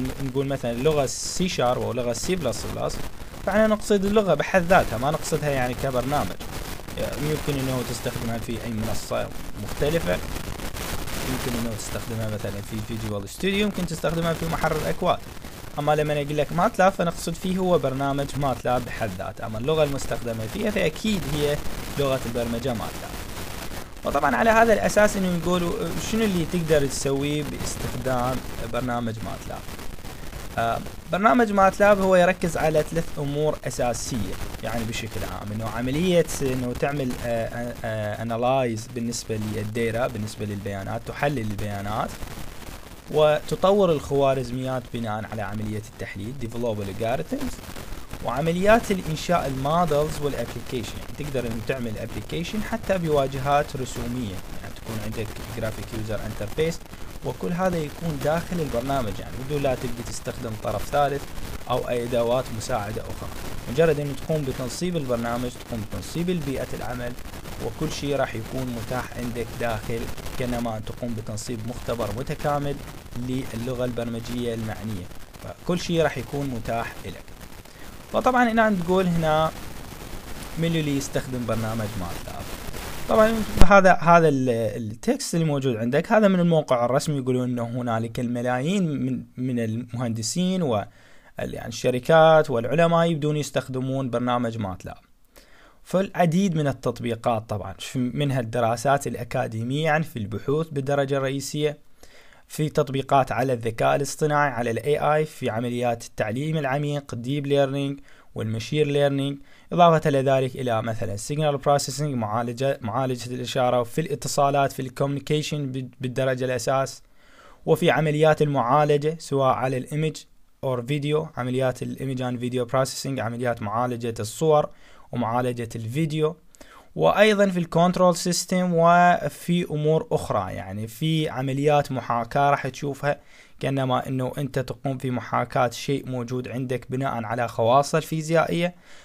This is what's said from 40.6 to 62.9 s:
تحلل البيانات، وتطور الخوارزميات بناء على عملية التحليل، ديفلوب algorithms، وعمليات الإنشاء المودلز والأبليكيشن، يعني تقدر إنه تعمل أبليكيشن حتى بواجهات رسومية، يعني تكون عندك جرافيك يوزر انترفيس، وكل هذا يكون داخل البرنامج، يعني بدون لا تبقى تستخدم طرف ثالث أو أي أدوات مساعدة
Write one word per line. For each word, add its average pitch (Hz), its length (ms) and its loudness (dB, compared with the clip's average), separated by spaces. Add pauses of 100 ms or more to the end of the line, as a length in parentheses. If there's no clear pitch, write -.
تحلل 143 320 -2
البيانات، 104 720 -4 (1000)
وتطور 165 800 4
الخوارزميات 131 920 0 (100)
بناء 110 380 -4
على 110 100 -6
عملية 107 400 -6 (120)
التحليل، 101 460 -8
ديفلوب 113 420 -4
algorithms، 135 680 -4 (760)
وعمليات 175 640 4
الإنشاء 170 560 0
المودلز 151 760 0
والأبليكيشن، 123 760 -4
يعني - 300 -8
تقدر 123 180 -2
إنه 117 200 -4
تعمل 120 300 -4
أبليكيشن 151 640 -6
حتى 196 340 0
بواجهات 143 680 2 (100)
رسومية، 120 600 -4 (260)
يعني 101 140 -10
تكون 110 300 -6
عندك 110 220 -4 (300)
جرافيك 107 280 -4 (120)
يوزر 107 280 -4
انترفيس، 110 540 -2 (460)
وكل 180 260 -4
هذا 175 260 0
يكون 151 460 -4
داخل 170 360 0
البرنامج، 127 600 0
يعني - 140 -8 (120)
بدون 143 160 -2
لا 135 140 2
تبقى 120 320 -4
تستخدم 117 440 -6 (120)
طرف 107 260 -2
ثالث 143 340 2 (460)
أو 123 200 0
أي 120 140 0
أدوات 120 400 2 (140)
مساعدة 110 440 -4